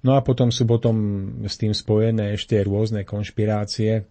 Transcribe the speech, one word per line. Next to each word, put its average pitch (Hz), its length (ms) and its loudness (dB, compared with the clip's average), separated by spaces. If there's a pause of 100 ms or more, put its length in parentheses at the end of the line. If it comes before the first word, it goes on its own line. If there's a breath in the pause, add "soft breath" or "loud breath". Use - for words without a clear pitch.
No 131 120 4
a 131 80 4
potom 123 280 2
sú 120 120 0
potom 117 320 2 (480)
s - 160 -8
tým 107 160 0
spojené 107 600 0
ešte 107 280 -2
rôzne 104 400 -2
konšpirácie 107 1080 -2